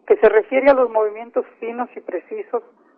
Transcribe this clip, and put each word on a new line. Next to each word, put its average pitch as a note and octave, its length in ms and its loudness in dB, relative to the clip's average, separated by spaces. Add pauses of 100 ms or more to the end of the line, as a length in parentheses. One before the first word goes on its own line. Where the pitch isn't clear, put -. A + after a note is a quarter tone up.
que - 120 2
se G#3+ 100 4
refiere B3 420 2
a C#4 40 6
los B3+ 160 2
movimientos A3 560 -4 (160)
finos A#3 340 -8
y - 60 -16
precisos - 600 -10 (340)